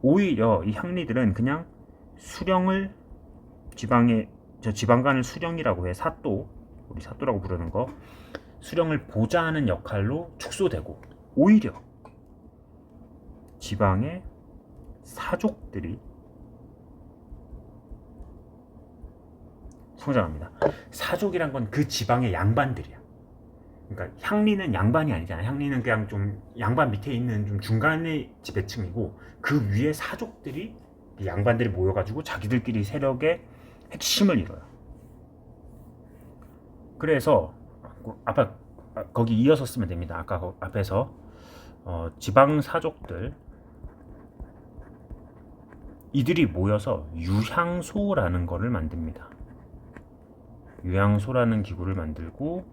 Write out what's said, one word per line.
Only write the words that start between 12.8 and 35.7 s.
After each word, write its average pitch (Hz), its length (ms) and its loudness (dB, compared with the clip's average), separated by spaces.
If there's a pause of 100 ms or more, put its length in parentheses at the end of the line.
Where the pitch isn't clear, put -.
지방의 107 640 0 (800)
사족들이 - 960 -6 (4000)
성장합니다. 85 540 -2 (400)
사족이란 180 600 -2
건 120 180 -4
그 143 180 0
지방의 123 440 2
양반들이야. 110 720 0 (840)
그러니까 95 320 -10
향리는 208 520 2
양반이 117 400 4
아니잖아. 85 320 -4
향리는 139 380 -2
그냥 110 260 0
좀 101 340 -4 (160)
양반 123 320 2
밑에 104 220 -4
있는 117 340 -2
좀 101 140 -4
중간의 151 840 0
지배층이고, 98 760 -6 (220)
그 135 300 0
위에 127 220 2
사족들이, 185 840 -10 (460)
이 98 60 -4
양반들이 113 440 2
모여가지고 95 520 0
자기들끼리 113 600 -2
세력의 139 580 0 (500)
핵심을 190 460 2
이뤄요. - 240 -4 (2250)